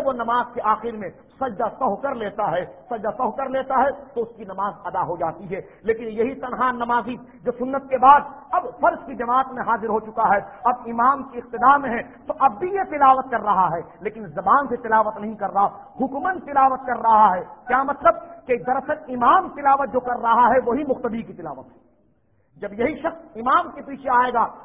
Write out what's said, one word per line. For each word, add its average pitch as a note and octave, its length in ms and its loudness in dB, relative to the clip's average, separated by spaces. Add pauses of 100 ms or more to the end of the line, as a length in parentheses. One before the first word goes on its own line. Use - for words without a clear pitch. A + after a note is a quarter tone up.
وہ C4 80 0
نماز A#3+ 400 -2
کے A#3+ 100 -6
آخر G#3+ 280 0
میں G#3 180 -10 (300)
سجدہ A#3+ 240 -4 (160)
سہو C4 160 0
کر C#4 200 -4
لیتا G#3 360 -4
ہے، F3 140 -2 (240)
سجدہ G#3+ 280 -6
سہو B3 140 -2
کر C4+ 180 -6
لیتا C4 300 -4
ہے C4+ 120 2 (220)
تو A#3+ 80 -4
اس A3 60 -4 (100)
کی G#3 80 -16
نماز F#3+ 280 -6 (120)
ادا F3+ 180 -4
ہو D#3+ 140 -4
جاتی E3 380 -6
ہے۔ E3+ 60 -8 (200)
لیکن A3 220 -2
یہی A3+ 320 -4
تنہا B3 360 -2
نمازی A#3+ 440 -2 (280)
جو B3 160 -2
سنت C4+ 300 -6
کے B3+ 80 0
بعد C4+ 240 8 (300)
اب F4+ 140 0 (160)
فرض D#4+ 240 2
کی C#4 100 -12
جماعت B3 380 -2
میں A#3+ 100 -6
حاضر A3 260 -2
ہو G#3+ 100 0
چکا G#3+ 300 -2
ہے، G3 100 4 (240)
اب B3 120 4 (100)
امام B3 380 2
کی A#3+ 140 -14
اقتداء A#3+ 400 4
میں C4+ 120 -4
ہے، A3+ 120 -2 (260)
تو C#4+ 120 -6
اب C4 200 2
بھی F#4 140 -4
یہ G4 160 0
تلاوت C4 420 4
کر A3 100 -2
رہا F#3+ 300 2
ہے، E3 100 -4 (180)
لیکن G#3+ 280 -10
زبان G3 400 2
سے A#3+ 80 -4
تلاوت A3 420 0
نہیں G#3 180 -8
کر F#3+ 180 -6
رہا، G3 120 4 (360)
حکمن F4 380 -2
تلاوت C4+ 480 2
کر A#3+ 100 -2
رہا G#3+ 380 6
ہے۔ F3+ 60 -4 (260)
کیا B3+ 160 0
مطلب؟ D4 320 2 (300)
کہ B3 120 0
دراصل C4+ 400 -4 (100)
امام B3+ 420 2
تلاوت C#4 440 0
جو B3+ 60 0
کر B3 200 -4
رہا A#3 280 4
ہے B3+ 180 4
وہی B3+ 180 0
مقتدی A#3 380 -4
کی F#3 120 -16
تلاوت C#3+ 320 -12
ہے۔ - 200 -20 (720)
جب G3+ 160 -10
یہی B3 220 -2
شخص D4+ 420 -8
امام D4 380 2
کے C#4+ 60 -14
پیچھے C#4 280 -10
آئے B3 240 2
گا A3 140 2 (180)